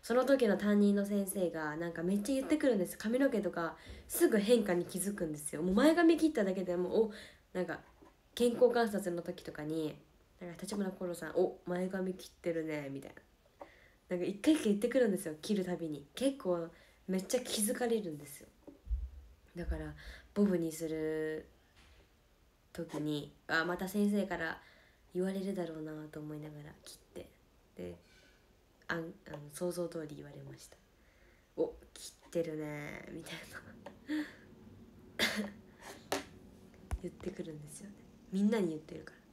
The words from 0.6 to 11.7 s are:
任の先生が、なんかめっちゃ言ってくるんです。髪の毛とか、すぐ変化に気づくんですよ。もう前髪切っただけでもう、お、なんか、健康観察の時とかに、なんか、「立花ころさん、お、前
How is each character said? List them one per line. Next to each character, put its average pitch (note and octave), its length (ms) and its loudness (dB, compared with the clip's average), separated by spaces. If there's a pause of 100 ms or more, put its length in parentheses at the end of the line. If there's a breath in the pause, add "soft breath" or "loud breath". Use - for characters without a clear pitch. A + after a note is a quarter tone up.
任 G3+ 160 8
の G3+ 100 2
先 G3+ 220 0
生 F#3 240 0
が、 D#3+ 240 -4
な E3+ 140 -4
ん - 20 -6
か E3 100 -6
め F#3 140 2
っ G#3 60 2
ち C#4 100 -2
ゃ C4+ 40 4
言 C4 100 0
っ - 20 -8
て D#4 80 4
く D4+ 120 4
る A#3 80 6
ん - 20 2
で G3+ 100 2
す。 - 100 -12
髪 A#3 220 0
の C#4 100 6
毛 G#3+ 120 0
と F3+ 100 0
か、 E3 240 -4 (320 loud breath)
す E4+ 220 4
ぐ A3+ 80 4
変 G#3+ 260 6
化 G3 100 2
に F3 120 2
気 - 140 -6
づ G3 140 -2
く F#3 120 -2
ん D#3 80 -4
で D3+ 40 -8
す - 160 -10
よ。 D3 80 -4
も F#3 120 2
う - 20 4
前 C#4+ 200 8
髪 E4+ 200 8
切 D#4 120 2
っ D4+ 40 4
た G#3+ 140 2
だ F#3 80 0
け F#3+ 100 -2
で F3 140 -2
も F3+ 120 0
う、 - 40 -2 (140)
お、 G#3 40 -6 (400 loud breath)
な F#3 120 -2
ん - 20 0
か、 - 160 -8 (540)
健 A#3+ 180 4
康 A#3 180 6
観 A#3 180 4
察 G3 240 -2
の E3+ 80 -4
時 F3+ 220 -8
と D#3+ 80 -10
か D3+ 120 -10
に、 D3+ 360 -4 (400)
な F3+ 80 -12
ん F3 40 -10
か、 D#3 120 -12
「立 G3+ 140 -6
花 F#3+ 140 0
こ F#3 160 -6
ろ F3 60 -4
さ D#3+ 180 -8
ん、 - 40 -
お、 - 300 2
前 F3+ 240 -2